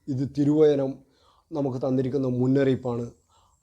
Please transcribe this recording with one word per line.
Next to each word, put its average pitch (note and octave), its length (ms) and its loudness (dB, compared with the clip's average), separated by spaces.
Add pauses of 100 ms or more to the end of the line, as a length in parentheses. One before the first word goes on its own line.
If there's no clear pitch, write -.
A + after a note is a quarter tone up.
ഇത് C#3 200 -4
തിരുവചനം D3 600 2 (600)
നമുക്ക് C#3 280 -4
തന്നിരിക്കുന്ന C3 500 0
മുന്നറിയിപ്പാണ്. B2+ 760 0 (560)